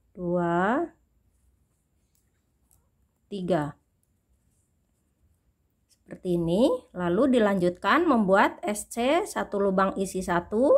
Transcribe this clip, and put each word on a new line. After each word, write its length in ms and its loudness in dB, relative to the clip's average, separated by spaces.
dua, 800 -2
tiga. 480 -4
Seperti 480 -6
ini. 320 2
Lalu 400 0
dilanjutkan 720 0
membuat 560 2
S 240 -8
C 400 -2
satu 320 -6
lubang 400 0
isi 240 -6
satu 560 0